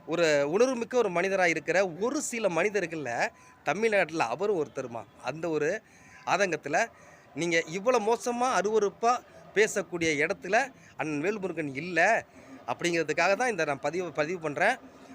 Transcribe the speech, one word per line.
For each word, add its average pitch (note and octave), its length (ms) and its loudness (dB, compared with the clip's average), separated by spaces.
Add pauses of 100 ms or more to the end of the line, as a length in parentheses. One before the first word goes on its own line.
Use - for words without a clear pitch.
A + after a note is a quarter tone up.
ஒரு D3+ 480 2
உணர்வுமிக்க B3 400 2
ஒரு A3+ 160 4
மனிதரா F#3 340 2
இருக்கிற E3 440 2
ஒரு A3+ 340 -2
சில A3 260 -2
மனிதர்கள்ல E3 800 -2 (360)
தமிழ்நாட்டுல E3+ 600 2
அவரும் D#3+ 400 -2
ஒருத்தருமா. A#2 400 -10 (180)
அந்த D#3+ 260 -6
ஒரு D#3+ 340 -2 (440)
ஆதங்கத்துல E3+ 600 0 (480)
நீங்க E3 320 0
இவ்வளவு G#3+ 480 2
மோசமா A#3+ 460 -2
அருவருப்பா G#3+ 640 0 (320)
பேசக்கூடிய E3+ 760 0
இடத்துல G#3+ 420 0 (240)
அண்ணன் D3 260 -4
வேல்முருகன் F3 520 -4
இல்ல F3 500 2 (420)
அப்படிங்கிறதுக்காக E3 720 0
தான் B3 140 0
இந்த E3 140 -2
நான் C#3+ 160 -4
பதிவு, E3+ 320 -4
பதிவு E3 260 -2
பண்றேன். D#3+ 380 0 (380)